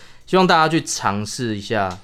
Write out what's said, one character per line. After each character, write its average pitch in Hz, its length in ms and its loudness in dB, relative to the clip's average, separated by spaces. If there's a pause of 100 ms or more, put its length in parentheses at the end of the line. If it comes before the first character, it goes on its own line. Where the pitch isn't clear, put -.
(260)
希 180 120 2
望 185 80 6
大 175 100 4
家 160 100 4
去 160 160 0
尝 104 420 -4
试 110 320 -6
一 101 40 -10
下， 98 440 -2